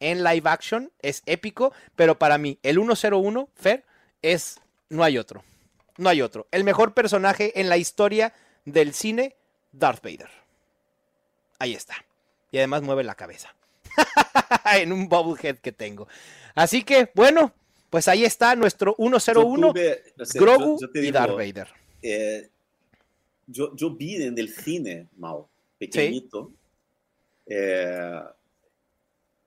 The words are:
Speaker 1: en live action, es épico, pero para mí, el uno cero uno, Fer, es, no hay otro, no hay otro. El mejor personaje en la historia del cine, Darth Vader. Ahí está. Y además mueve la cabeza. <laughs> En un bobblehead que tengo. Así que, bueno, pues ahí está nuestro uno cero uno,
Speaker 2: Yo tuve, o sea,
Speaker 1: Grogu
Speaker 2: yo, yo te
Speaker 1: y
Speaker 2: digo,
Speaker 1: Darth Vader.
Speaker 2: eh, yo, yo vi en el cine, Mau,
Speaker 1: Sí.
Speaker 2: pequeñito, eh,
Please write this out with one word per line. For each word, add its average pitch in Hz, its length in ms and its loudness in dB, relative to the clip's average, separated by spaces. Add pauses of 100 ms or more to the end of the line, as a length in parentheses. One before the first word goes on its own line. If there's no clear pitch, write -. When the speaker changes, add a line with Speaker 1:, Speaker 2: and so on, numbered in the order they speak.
Speaker 1:
en 175 240 -4
live 165 240 0
action, 226 420 -4 (120)
es 143 240 -8
épico, 214 480 -4 (220)
pero 165 220 4
para 147 200 4
mí, 143 240 -6
el 151 160 2
uno 220 180 0
cero 202 220 0
uno, 220 360 -4
Fer, 233 300 -2 (380)
es, 165 380 -2 (280)
no 160 160 0
hay 139 140 2
otro, - 260 -12 (540)
no 185 100 0
hay 160 140 2
otro. 107 300 -8
El 190 120 0
mejor 208 300 2
personaje 196 640 0
en 190 80 -2
la 175 80 4
historia 208 560 0 (320)
del 147 300 2
cine, 233 420 -4 (360)
Darth 135 300 -2
Vader. - 280 -16 (1300)
Ahí 123 160 -8
está. - 200 -18 (580)
Y 135 60 -2
además 135 240 -2
mueve 135 220 -4
la 104 100 -10
cabeza. - 400 -20 (420)
<laughs> - 760 2
En 180 180 2
un 190 160 -4
bobblehead 160 500 -2
que - 120 -12
tengo. 104 380 -14 (480)
Así 170 260 2
que, 262 320 4
bueno, 277 380 6 (380)
pues 165 180 0
ahí 196 160 4
está 240 320 2
nuestro 208 420 0
uno 240 220 2
cero 226 260 4
uno, 247 220 2
Speaker 2:
Yo - 60 4
tuve, 170 280 0 (160)
o - 60 -14
sea, - 160 -6
Speaker 1:
Grogu 269 400 6
Speaker 2:
yo, 262 80 -10
yo - 40 -20
te 156 60 -6
Speaker 1:
y 143 40 0
Speaker 2:
digo, 143 160 -2
Speaker 1:
Darth 113 180 0
Vader. 101 320 -8 (340)
Speaker 2:
eh, 107 480 -6 (960)
yo, 135 300 -8
yo 160 180 -6
vi 156 260 -10
en 123 160 -6
el 110 160 -6
cine, 107 540 -10 (100)
Mau, 82 320 -14 (300)
Speaker 1:
Sí. 101 80 -10
Speaker 2:
pequeñito, 131 680 -6 (920)
eh, 90 720 -4 (1300)